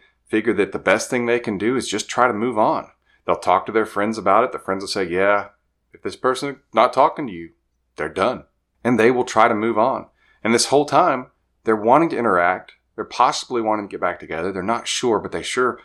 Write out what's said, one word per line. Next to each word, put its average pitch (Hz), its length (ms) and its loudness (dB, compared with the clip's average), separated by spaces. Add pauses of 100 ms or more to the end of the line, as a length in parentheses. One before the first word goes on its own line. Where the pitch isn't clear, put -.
(280)
figure 107 260 0
that 95 200 -2
the - 40 -4
best 101 320 0
thing 120 160 -2
they 120 140 2
can 107 180 -4
do 113 180 0
is - 120 -4
just - 200 -6
try 123 200 2
to 117 60 0
move 110 260 -2
on. 135 320 0 (340)
They'll 90 100 0
talk 95 300 2
to - 60 -8
their 107 160 0
friends 107 320 -4
about 101 240 4
it. 127 80 -4
The - 80 -8
friends 95 240 -6
will 95 40 -8
say, 98 160 -4
"Yeah, 95 440 2 (440)
if - 120 -20
this 95 120 -8
person's 131 440 -4 (160)
not 120 180 4
talking 156 320 2
to 104 80 -10
you, 85 200 -14 (420)
they're 76 120 -6
done." 101 360 -2 (400)
And 120 160 2
they 113 100 6
will 123 140 2
try 113 240 2
to 113 80 0
move 107 240 -2
on. 120 260 0 (380)
And 110 100 2
this 117 140 2
whole 143 180 2
time, 151 460 0 (320)
they're 110 120 2
wanting 131 340 4
to 110 80 -6
interact. 95 560 0 (200)
They're 107 100 -8
possibly 127 580 -2
wanting 107 260 -2
to 92 40 -18
get 95 80 -10
back 87 200 -4
together. 82 320 -6
They're 95 100 -8
not 110 260 -4
sure, 117 300 0
but 92 140 -6
they 82 100 -6
sure 123 440 -2